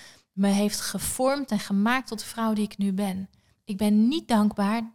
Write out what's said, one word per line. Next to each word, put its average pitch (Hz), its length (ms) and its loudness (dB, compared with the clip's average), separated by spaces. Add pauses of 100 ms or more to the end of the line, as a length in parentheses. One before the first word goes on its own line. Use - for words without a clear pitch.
(320)
me 196 160 2
heeft 202 320 2
gevormd 269 720 -2
en 208 80 0
gemaakt 220 500 0
tot 220 100 -8
de - 60 -10
vrouw 226 280 -2
die 214 120 0
ik 208 140 -8
nu 202 140 0
ben. 190 360 -4 (360)
Ik 202 120 -8
ben 214 320 4
niet 302 200 -2
dankbaar 214 640 0